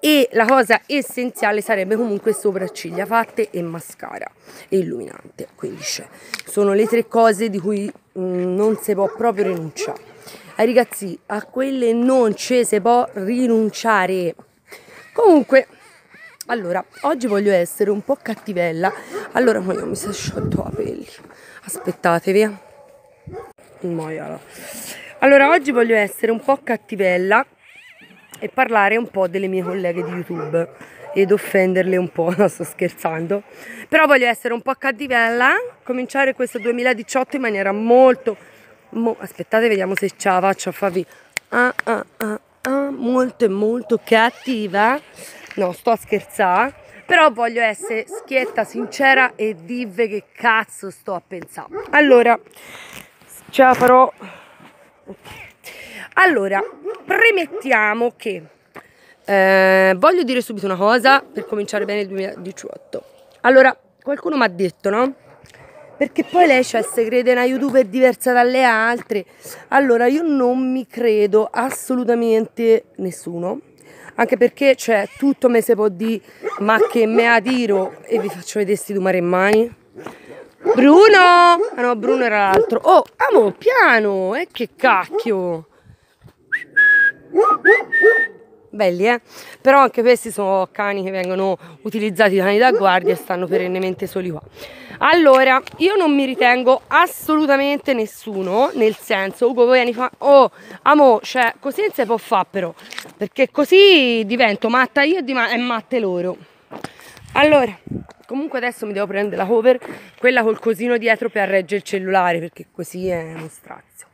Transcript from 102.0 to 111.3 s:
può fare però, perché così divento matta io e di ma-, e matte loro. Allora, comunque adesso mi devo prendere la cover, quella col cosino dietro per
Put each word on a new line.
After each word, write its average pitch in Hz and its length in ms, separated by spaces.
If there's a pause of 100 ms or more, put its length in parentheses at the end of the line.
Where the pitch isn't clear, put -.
può 226 120
fare 196 340
però, 180 240 (420)
perché 226 340
così 294 760
divento 226 420
matta 254 340
io 330 160
e 330 40
di 254 100
ma-, 233 180
e 233 60
matte 240 420
loro. 180 380 (1000)
Allora, 277 340 (540)
comunque 277 320
adesso 240 260
mi 208 80
devo 196 140
prendere 196 300
la 190 100
cover, 240 320 (400)
quella 254 240
col 220 160
cosino 226 400
dietro 214 300
per 196 200